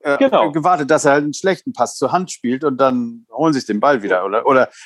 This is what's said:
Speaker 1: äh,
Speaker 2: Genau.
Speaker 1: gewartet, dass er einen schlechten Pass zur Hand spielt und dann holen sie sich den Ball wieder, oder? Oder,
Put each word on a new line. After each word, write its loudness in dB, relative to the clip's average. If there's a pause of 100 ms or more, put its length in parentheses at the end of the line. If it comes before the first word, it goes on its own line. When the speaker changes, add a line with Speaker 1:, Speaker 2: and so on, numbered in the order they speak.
Speaker 1:
äh, 0
Speaker 2:
Genau. 2
Speaker 1:
gewartet, 0
dass 2
er 4
einen 0
schlechten -4
Pass -4
zur -2
Hand -2
spielt -6
und -2
dann -2
holen 0
sie -2
sich -8
den -2
Ball 2
wieder, 0
oder? -2
Oder, 4 (180)